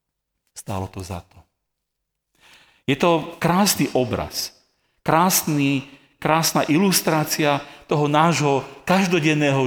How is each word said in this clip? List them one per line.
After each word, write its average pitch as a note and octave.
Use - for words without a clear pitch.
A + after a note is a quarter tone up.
stálo F#2+
to G2
za F2+
to. -
Je C#3
to E3+
krásny E3+
obraz, G#2
krásny, D3+
krásna D#3
ilustrácia D#3
toho D3
nášho D3
každodenného D#3